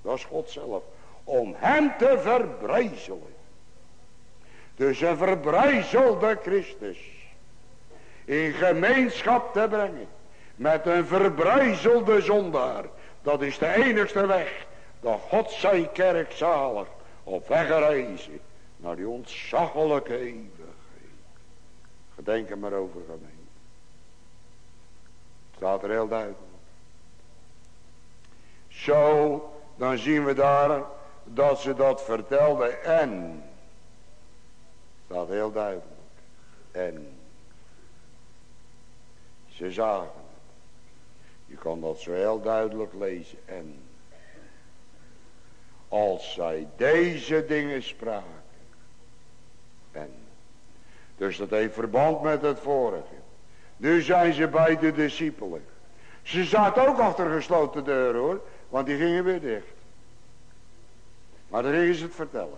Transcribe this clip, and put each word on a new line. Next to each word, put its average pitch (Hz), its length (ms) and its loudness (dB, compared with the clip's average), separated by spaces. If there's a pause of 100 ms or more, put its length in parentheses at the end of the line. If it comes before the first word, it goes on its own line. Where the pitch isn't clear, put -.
Dat 120 160 -2
is - 80 -10
God 156 240 -4
zelf. 117 340 -6 (400)
Om 120 340 2
hem 285 400 4
te 254 220 8
verbrijzelen. 190 1160 0 (1400)
Dus 135 260 4
een 170 160 4
verbrijzelde 208 1200 6
Christus 170 560 0 (1300)
in 151 280 2
gemeenschap 220 1000 4
te 214 160 4
brengen 185 380 0 (480)
met 156 300 4
een 175 200 4
verbrijzelde 196 1160 6
zondaar. 156 640 2 (360)
Dat 147 200 2
is 139 160 -2
de 165 160 2
enigste 208 520 6
weg 190 400 2 (340)
dat 113 200 0
God 220 320 2
zijn 185 400 4
kerk 180 400 4
zalig 139 560 2 (360)
op 92 240 -4
weg 160 200 4
reizen 131 720 2 (380)
naar 85 180 -6
die 92 120 -6
ontzaglijke 147 1080 0
eeuwigheid. 117 300 -8 (1700)
Gedenk 107 340 -2
er 101 80 -8
maar 101 160 -4
over, 90 320 -4
gemeente. 80 200 -12 (2250)
Het - 60 -16
staat 95 280 0
er 101 60 -4
heel 110 180 2
duidelijk. 107 320 -4 (2250)
Zo, 147 840 6 (240)
dan 127 220 2
zien 143 280 4
we 139 80 4
daar 143 480 6 (420)
dat 135 360 4
ze 135 140 0
dat 131 300 4
vertelde 135 640 4
en, 110 760 0 (1600)
het 90 80 -10
staat 87 120 -2
heel 104 240 0
duidelijk, 104 340 -2 (840)
en 78 460 -6 (2250)
ze 90 220 -8
zagen 101 300 0
het. - 240 -12 (1200)
Je 67 100 -14
kan 82 260 -4
dat 80 180 -4
zo 85 120 -8
heel 104 300 2
duidelijk 110 520 -2
lezen, 92 520 -6
en 78 340 -12 (2000)
als 104 460 2
zij 80 420 -2
deze 156 720 4
dingen 143 360 -2
spraken, 98 600 -8 (1500)
en, 76 200 -10 (1080)
dus 95 200 -2
dat 98 120 -4
heeft 107 240 2
verband 131 480 2
met 151 200 2
het 147 180 0
vorige. 120 560 0 (600)
Nu 165 240 6
zijn 175 320 6
ze 156 140 4
bij 160 300 6
de 156 140 4
discipelen. 143 760 -2 (560)
Ze 175 220 0
zaten 208 440 6
ook 254 120 4
achter 185 300 4
gesloten 156 540 2
deuren, 127 380 4
hoor. 180 200 0 (280)
Want 135 160 0
die 143 120 0
gingen 170 260 4
weer 185 180 2
dicht. 113 340 -4 (1700)
Maar 117 160 -2
dan 135 80 0
gingen 170 240 4
ze 160 80 -4
het 165 120 -8
vertellen. 98 420 -6